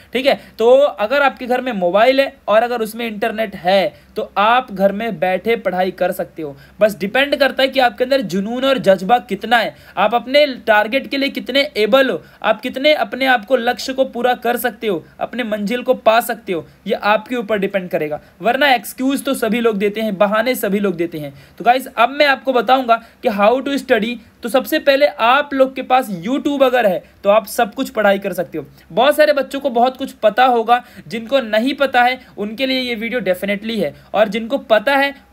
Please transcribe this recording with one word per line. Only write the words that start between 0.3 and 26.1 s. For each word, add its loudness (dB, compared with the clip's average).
तो 4
अगर 2
आपके -2
घर 0
में -6
मोबाइल 2
है -2
और 4
अगर -2
उसमें -6
इंटरनेट -6
है, 0
तो -6
आप 2
घर 2
में -6
बैठे 0
पढ़ाई -2
कर -2
सकते -8
हो। -10
बस 2
डिपेंड 0
करता 0
है 2
कि -2
आपके 0
अंदर 2
जुनून -4
और 0
जज्बा 2
कितना -2
है, -2
आप 2
अपने 2
टारगेट 0
के -4
लिए -2
कितने -4
एबल 4
हो, -6
आप 0
कितने 0
अपने -2
आप 2
को, 2
लक्ष्य -4
को 0
पूरा -2
कर -2
सकते -6
हो, -2
अपने -6
मंजिल -4
को 0
पा 4
सकते -6
हो, -6
ये -4
आपके -2
ऊपर -4
डिपेंड -4
करेगा। -4
वरना 2
एक्सक्यूज -4
तो -2
सभी -2
लोग 0
देते -2
हैं, -4
बहाने 0
सभी -2
लोग -2
देते -4
हैं। -8
तो -10
गाइस, 2
अब 0
मैं 2
आपको 0
बताऊंगा 2
कि -2
how 2
to -2
study। 0
तो -6
सबसे 0
पहले 2
आप 0
लोग 2
के -8
पास -2